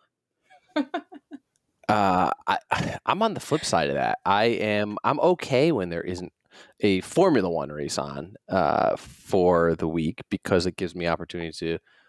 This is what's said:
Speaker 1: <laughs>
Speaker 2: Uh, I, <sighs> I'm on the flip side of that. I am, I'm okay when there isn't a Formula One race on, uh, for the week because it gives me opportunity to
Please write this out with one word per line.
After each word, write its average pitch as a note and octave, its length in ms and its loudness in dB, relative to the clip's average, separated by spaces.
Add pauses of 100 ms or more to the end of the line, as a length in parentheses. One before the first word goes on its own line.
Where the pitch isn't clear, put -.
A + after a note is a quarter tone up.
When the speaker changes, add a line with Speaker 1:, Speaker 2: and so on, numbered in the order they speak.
(760)
Speaker 1:
<laughs> C#4+ 80 0 (1040)
Speaker 2:
Uh, F#2 420 2 (160)
I, - 120 0 (120)
<sighs> - 360 -4
I'm F3+ 160 0
on A3 120 0
the - 60 -6
flip - 240 -4
side D#2+ 240 0
of C#2 80 -2
that. B1 280 -2
I G2+ 200 2
am, G#2 600 0
I'm C3 160 0
okay D#3+ 520 2
when F#2 180 -2
there E2+ 100 -6
isn't F2+ 320 -8 (480)
a F#2+ 200 4
Formula C#3+ 500 2
One D2 200 -4
race D2 280 -6
on, C#2+ 360 -8 (140)
uh, D2+ 480 2
for F2 800 2
the D#2+ 140 -4
week D#2+ 420 -2
because F#2 340 0
it F2+ 120 -4
gives F2+ 180 -6
me F2 120 -4
opportunity E2+ 520 -4
to E2 200 -4 (300)